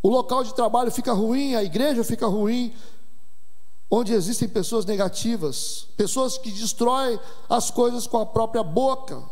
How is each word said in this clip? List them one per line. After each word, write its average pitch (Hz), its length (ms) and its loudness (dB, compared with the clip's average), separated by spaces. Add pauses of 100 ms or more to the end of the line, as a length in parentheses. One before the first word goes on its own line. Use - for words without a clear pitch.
o - 60 4
local 254 340 2
de 233 120 -4
trabalho 240 360 2
fica 247 220 -2
ruim, 240 440 2
a 214 100 2
igreja 233 360 2
fica 233 240 0
ruim. 220 480 0 (1160)
Onde 226 220 2
existem 220 340 0
pessoas 202 380 0
negativas, 190 1000 -2 (100)
pessoas 254 400 0
que - 120 -4
destroem 233 720 0 (300)
as - 200 2
coisas 240 380 2
com 240 120 0
a 214 60 2
própria 226 380 0
boca 202 580 0 (100)